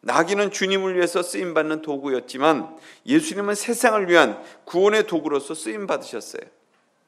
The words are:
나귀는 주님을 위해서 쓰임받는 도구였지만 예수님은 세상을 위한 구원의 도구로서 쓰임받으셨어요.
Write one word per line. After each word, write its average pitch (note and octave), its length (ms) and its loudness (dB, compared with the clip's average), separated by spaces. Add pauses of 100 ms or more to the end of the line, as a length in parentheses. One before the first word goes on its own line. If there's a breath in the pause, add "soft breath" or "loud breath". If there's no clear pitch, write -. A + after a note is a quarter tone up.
나귀는 F#3+ 460 2
주님을 F#3+ 460 0
위해서 F3 260 0
쓰임받는 D#3+ 580 -2
도구였지만 C#3 960 -2 (300 loud breath)
예수님은 G3+ 480 0
세상을 G#3+ 540 0
위한 D3+ 340 4 (240 loud breath)
구원의 G#3 400 2
도구로서 D3 480 -2
쓰임받으셨어요. A2 880 -8 (640)